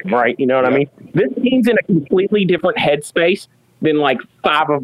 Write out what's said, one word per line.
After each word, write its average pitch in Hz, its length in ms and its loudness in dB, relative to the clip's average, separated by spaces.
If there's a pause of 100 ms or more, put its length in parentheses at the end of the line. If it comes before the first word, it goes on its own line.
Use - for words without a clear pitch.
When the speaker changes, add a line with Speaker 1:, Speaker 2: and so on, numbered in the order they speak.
Speaker 1:
right? 123 340 0
You 135 60 -2
know 127 100 0
what 131 100 2
I 127 40 0
Speaker 2:
Yeah. 131 80 0
Speaker 1:
mean? 139 120 -2 (240)
This 190 200 0 (100)
team's 254 240 0
in 226 100 2
a 185 60 2
completely 190 640 0
different 170 320 0
headspace 156 720 -2 (320)
than, 156 160 0
like, 139 220 0 (260)
five 156 240 0
of, 143 140 -2